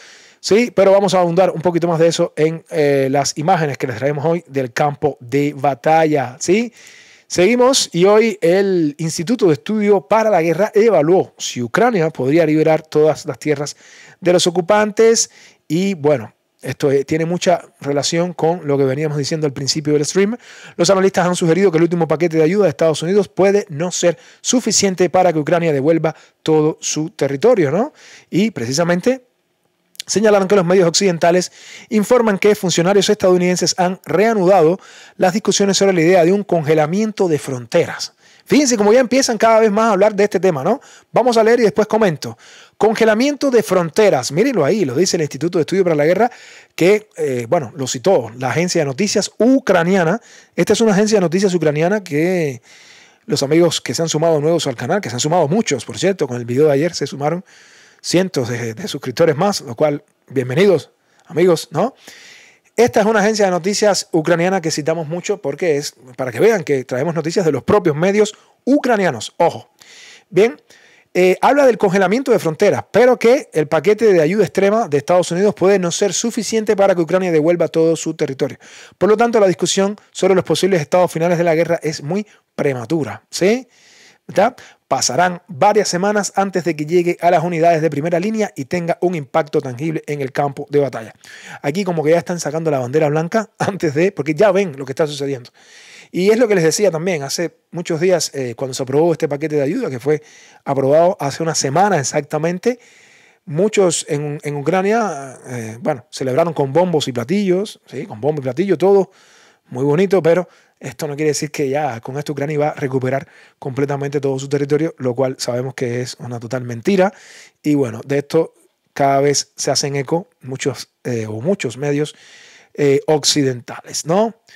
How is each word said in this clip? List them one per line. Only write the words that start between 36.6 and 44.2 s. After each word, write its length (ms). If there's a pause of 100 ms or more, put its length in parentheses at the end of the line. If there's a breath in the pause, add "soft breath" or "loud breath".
de 120
fronteras. 760 (320 soft breath)
Fíjense 320
cómo 160
ya 60
empiezan 400
cada 220
vez 100
más 140
a 80
hablar 240
de 80
este 160
tema, 240
¿no? 160 (320 loud breath)
Vamos 240
a 80
leer 160
y 20
después 240
comento. 500 (400 loud breath)
Congelamiento 720
de 140
fronteras. 680